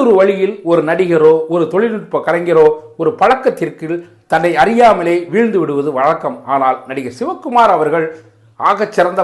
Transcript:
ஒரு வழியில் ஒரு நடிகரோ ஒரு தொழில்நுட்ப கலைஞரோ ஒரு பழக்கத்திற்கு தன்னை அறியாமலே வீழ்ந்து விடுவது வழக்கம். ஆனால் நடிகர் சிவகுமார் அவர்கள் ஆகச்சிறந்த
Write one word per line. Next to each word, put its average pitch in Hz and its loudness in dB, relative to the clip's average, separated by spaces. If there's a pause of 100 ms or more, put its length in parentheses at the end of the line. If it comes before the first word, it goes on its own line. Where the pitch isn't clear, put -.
ஒரு 226 4
வழியில் 196 0 (140)
ஒரு 170 2
நடிகரோ 165 4 (140)
ஒரு 170 -2
தொழில்நுட்ப 196 -4
கலைஞரோ 170 2 (300)
ஒரு 156 -2
பழக்கத்திற்கு 180 -2 (340)
தன்னை 165 0
அறியாமலே 190 2 (200)
வீழ்ந்து 214 0
விடுவது 147 -2
வழக்கம். 135 -2 (140)
ஆனால் 131 0 (100)
நடிகர் 131 -8
சிவகுமார் 240 0
அவர்கள் 156 -2 (520)
ஆகச்சிறந்த 180 -2